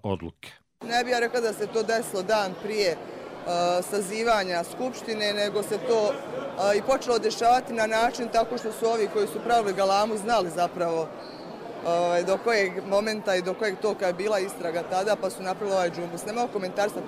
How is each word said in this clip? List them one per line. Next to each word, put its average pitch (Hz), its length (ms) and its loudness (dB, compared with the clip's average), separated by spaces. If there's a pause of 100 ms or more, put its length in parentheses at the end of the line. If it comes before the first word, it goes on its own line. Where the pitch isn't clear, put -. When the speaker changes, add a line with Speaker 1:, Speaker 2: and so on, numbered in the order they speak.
Speaker 1:
odluke. 87 460 -6 (340)
Speaker 2:
Ne 240 200 0
bih 247 80 -2
ja 240 80 2
rekla 233 200 2
da 226 140 0
se 208 140 -4
to 220 160 0
desilo 214 400 0
dan 202 280 2 (120)
prije, 202 280 2
e, 151 60 -2 (840)
sazivanja 202 840 0
Skupštine, 214 680 -4
nego 208 300 0
se 208 140 -2
to, 208 340 2
e, - 680 -2
i 196 40 2
počelo 254 380 2
dešavati 233 540 2
na 226 140 2
način 233 460 2
tako 233 240 2
što 220 140 -4
su 226 140 -4
ovi 226 280 2
koji 202 140 2
su 214 180 -6
pravili 226 280 4
galamu 196 440 2
znali 202 320 2
zapravo, 170 520 0
e, - 1300 -2
do 190 160 2
kojeg 208 280 4 (180)
momenta 208 460 2
i 185 60 2
do 180 120 -2
kojeg 196 280 -2
toka 202 260 0
je 180 60 2
bila 196 260 0
istraga 175 440 -4
tada, 190 380 0
pa 190 80 0
su 185 140 -10
napravili 190 320 -2
ovaj 180 160 2
džumbus. 170 340 -6
Ne 208 80 -6
mogu 240 200 -2
komentar, 202 360 0
sad 175 180 -6